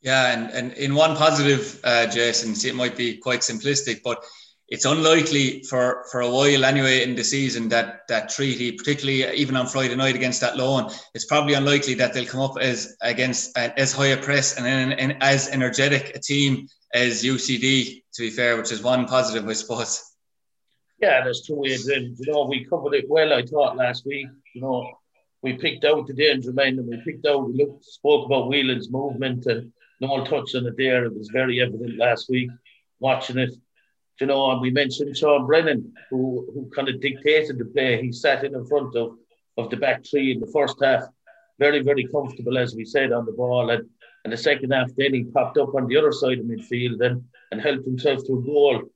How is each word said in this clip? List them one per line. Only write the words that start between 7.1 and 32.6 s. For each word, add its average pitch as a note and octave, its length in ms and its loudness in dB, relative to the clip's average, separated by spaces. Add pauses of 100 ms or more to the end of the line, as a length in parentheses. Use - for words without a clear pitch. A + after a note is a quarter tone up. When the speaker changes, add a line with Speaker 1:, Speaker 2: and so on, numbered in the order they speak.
Speaker 1:
the A#2 80 -4
season A#2+ 460 -2
that, A#2 380 -2
that A2 220 -2
Treaty, B2 420 -2
particularly C3+ 540 -2 (100)
even C3 220 0
on B2+ 100 0
Friday B2+ 280 -2
night C3 200 2
against B2 240 -2
that A#2+ 160 0
loan, B2+ 340 0 (240)
it's - 120 -10
probably C#3+ 300 2
unlikely C#3 400 2
that A#2+ 180 2
they'll B2 120 -4
come B2+ 140 -8
up C3+ 220 -2
as, A#2+ 400 -2
against, A#2+ 560 -2
uh, A#2+ 180 -2
as C3+ 160 2
high C#3 160 0
a C3 100 2
press C#3 400 0
and, B2 80 -4
and, C3 280 0
and C3+ 280 -2
as C#3 280 2
energetic C3+ 680 0
a - 40 -14
team C#3 500 0 (240)
as A#2+ 300 2
U C3 140 0
C B2+ 220 -2
D, C3 440 0 (100)
to A#2+ 100 -8
be A2 80 -4
fair, A#2+ 260 2
which A2+ 140 -4
is G#2+ 100 -6
one B2 240 2
positive, A#2 420 0
I A2+ 60 -4
suppose. A#2 500 -6 (960)
Speaker 2:
Yeah, C#3+ 240 4
that's B2+ 220 -4
true, D3 180 -4
Adrian. B2+ 540 -2
You C3+ 140 -6
know, D3 140 2
we B2+ 200 -4
covered C#3+ 300 -2
it C3 120 0
well, D#3 240 4
I B2 140 2
thought, C3+ 300 2
last B2+ 320 -2
week. C#3 200 -8 (260)
You B2 80 -14
know, B2+ 300 -4 (520)
we C3 100 -4
picked D3 320 -4
out D3+ 220 2
the C3+ 60 -12
danger C3 380 0
men, C3 280 0
and A#2+ 80 -8
we A#2 180 -8
picked D3+ 220 -4
out, C#3 200 2
we A#2+ 60 -4
looked, C#3+ 320 -2
spoke - 400 2
about B2+ 240 0
Whelan's C3 400 0
movement, B2+ 560 -4
and A#2+ 260 -2 (300)
Noel C3+ 240 -2
touched C#3 300 -2
on B2 100 -2
it A2+ 120 -6
there. B2+ 280 2
It G#2+ 100 -4
was G#2+ 140 -12
very B2+ 320 0
evident A#2 380 -4
last A#2 280 2
week, B2+ 220 0 (500)